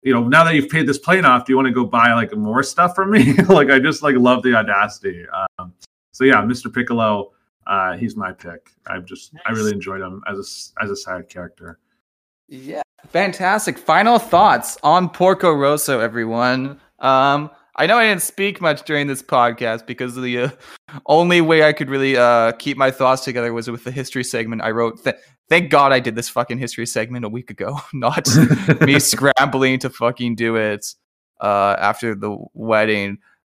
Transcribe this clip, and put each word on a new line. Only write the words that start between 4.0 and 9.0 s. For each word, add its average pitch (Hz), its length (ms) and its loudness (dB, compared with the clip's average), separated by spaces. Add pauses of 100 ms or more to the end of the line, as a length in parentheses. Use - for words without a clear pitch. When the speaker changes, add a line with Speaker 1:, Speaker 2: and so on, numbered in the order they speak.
Speaker 1:
like, 139 140 2
love 123 260 4
the 123 100 2
audacity. 101 720 -2 (320)
Um, 92 160 -16 (380)
so 131 140 0
yeah, 120 160 6
Mister 120 260 -4
Piccolo, 113 640 -2 (360)
uh, 92 280 -2
he's 110 220 -8
my 92 160 -8
pick. 85 380 -20 (160)
I've 92 180 -12